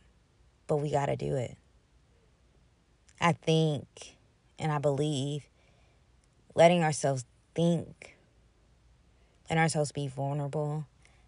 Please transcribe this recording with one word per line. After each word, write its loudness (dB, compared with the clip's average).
but 0
we -4
gotta 0
do -4
it. -6
I 4
think, -2
and -2
I -2
believe, -2
letting 8
ourselves -2
think, -2
letting 2
ourselves 0
be -6
vulnerable, -6